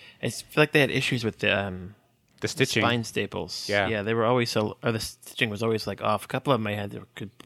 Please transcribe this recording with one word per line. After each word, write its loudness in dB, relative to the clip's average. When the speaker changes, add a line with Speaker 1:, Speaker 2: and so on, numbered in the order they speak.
Speaker 1:
I 0
s-, -6
feel 0
like 2
they 6
had 4
issues 0
with -2
the, 2
um, -6
Speaker 2:
The 0
stitching. 2
Speaker 1:
spine 2
staples. -6
Speaker 2:
Yeah. 2
Speaker 1:
Yeah, 0
they 0
were 2
always 2
so, 0
or 0
the -2
stitching -4
was -6
always, 0
like, -6
off. 0
A -14
couple 0
of 2
them -2
I -2
had -4
that -14
could, -10